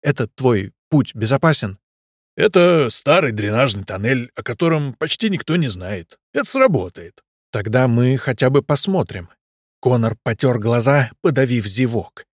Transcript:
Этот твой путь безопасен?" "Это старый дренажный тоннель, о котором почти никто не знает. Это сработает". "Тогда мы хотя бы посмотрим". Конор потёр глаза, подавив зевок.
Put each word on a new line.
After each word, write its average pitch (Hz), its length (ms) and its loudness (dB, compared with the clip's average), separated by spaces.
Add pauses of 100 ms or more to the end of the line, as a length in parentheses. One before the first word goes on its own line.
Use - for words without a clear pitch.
Этот 135 320 -2
твой 110 380 0 (180)
путь 147 240 2
безопасен?" 117 640 -2 (580)
"Это 175 540 4
старый 147 420 2
дренажный 107 520 -2
тоннель, 120 500 -4
о - 80 -12
котором 151 500 -2
почти 180 380 -4
никто 170 260 -2
не 156 120 0
знает. 92 500 -10 (140)
Это - 160 -2
сработает". 131 760 0 (280)
"Тогда 113 380 0
мы 120 300 2
хотя 131 320 0
бы 139 120 2
посмотрим". 139 680 -4 (500)
Конор 117 420 0
потёр 120 360 -2
глаза, 120 520 2 (100)
подавив 123 460 0
зевок. 113 600 -4 (120)